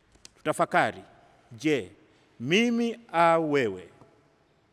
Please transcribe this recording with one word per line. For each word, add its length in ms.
Tutafakari, 640
je, 400
mimi 600
au 400
wewe 380